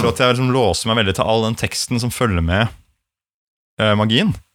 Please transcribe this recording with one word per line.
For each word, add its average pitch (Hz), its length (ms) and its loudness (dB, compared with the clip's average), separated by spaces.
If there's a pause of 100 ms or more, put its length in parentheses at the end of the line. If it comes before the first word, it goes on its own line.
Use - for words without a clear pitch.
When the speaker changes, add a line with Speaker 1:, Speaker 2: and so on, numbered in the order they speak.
Speaker 1:
for 117 80 2
Speaker 2:
Mm. 113 40 2
Speaker 1:
at - 60 -6
jeg 123 160 4
liksom 127 180 0
låser 113 360 0
meg 113 100 2
veldig 98 160 0
til 78 100 -2
all 113 180 0
den 110 120 -2
teksten - 460 -4
som 120 100 -4
følger 98 320 0
med, 92 260 0 (1120)
eh, 107 160 2
magien. 113 400 0 (200)